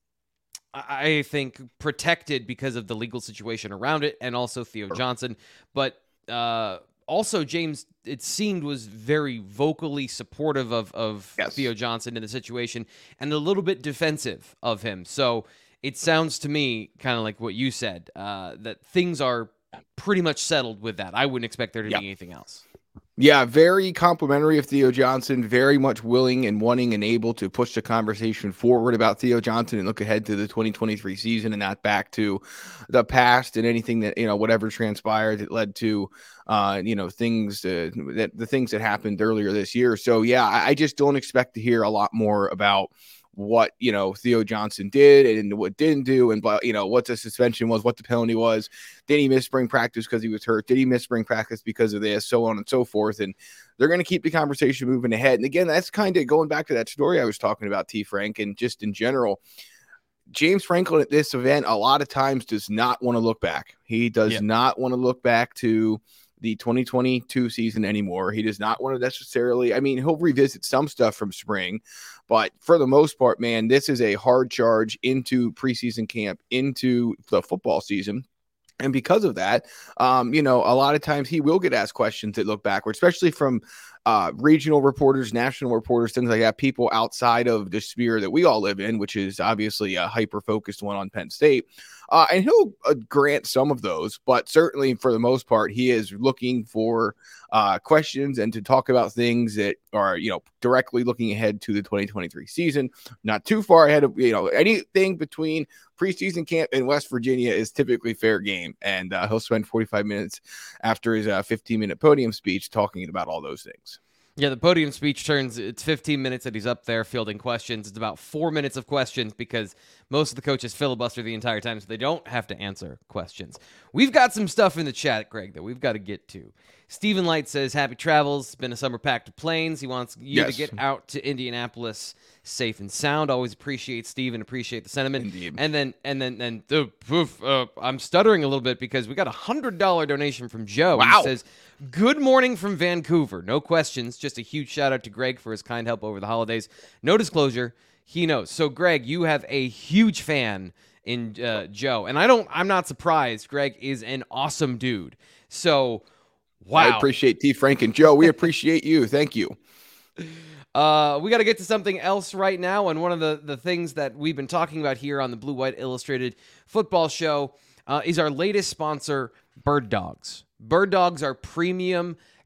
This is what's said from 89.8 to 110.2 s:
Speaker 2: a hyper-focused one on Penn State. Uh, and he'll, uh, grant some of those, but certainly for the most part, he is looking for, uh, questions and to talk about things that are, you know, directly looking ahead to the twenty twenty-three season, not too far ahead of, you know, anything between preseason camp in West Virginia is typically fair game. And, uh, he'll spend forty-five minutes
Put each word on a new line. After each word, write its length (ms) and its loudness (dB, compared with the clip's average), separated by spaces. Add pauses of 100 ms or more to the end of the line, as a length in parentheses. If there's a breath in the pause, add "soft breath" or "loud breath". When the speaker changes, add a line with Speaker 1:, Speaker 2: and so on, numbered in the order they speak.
Speaker 2:
a 100 -2
hyper-focused 760 -4
one 140 -6
on 140 -8
Penn 180 -10
State. 380 2 (420 loud breath)
Uh, 240 8
and 100 4
he'll, 300 4 (140)
uh, 80 4 (140)
grant 380 2
some 240 2
of 120 -2
those, 420 -4
but 240 2
certainly 460 4
for 180 0
the 60 2
most 280 2
part, 240 4
he 200 0
is 220 0
looking 520 -2
for, 500 -2 (380 loud breath)
uh, 260 4
questions 600 0
and 140 -2
to 100 -8
talk 260 2
about 240 2
things 420 0
that 220 -2 (160)
are, 240 0
you 140 -4
know, 120 -6 (180)
directly 440 2
looking 280 -2
ahead 280 -2
to 120 -6
the 100 -2
twenty 240 -4
twenty-three 400 -10
season, 420 -2 (340 loud breath)
not 220 -2
too 180 0
far 240 8
ahead 160 6
of, 160 2
you 140 4
know, 160 0
anything 680 2
between 500 -4 (300 soft breath)
preseason 500 -4
camp 260 -2
in 140 0
West 240 0
Virginia 420 0
is 180 -2
typically 440 -2
fair 260 2
game. 420 -6
And, 300 -4
uh, 160 -2
he'll 120 0
spend 280 -4
forty-five 380 -2
minutes 340 -8 (420 loud breath)